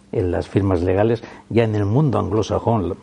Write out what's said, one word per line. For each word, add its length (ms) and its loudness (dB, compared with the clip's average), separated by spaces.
en 220 -2
las 160 -2
firmas 340 0
legales, 400 2
ya 140 2
en 140 0
el 80 0
mundo 340 2
anglosajón, 680 0
la, 140 -6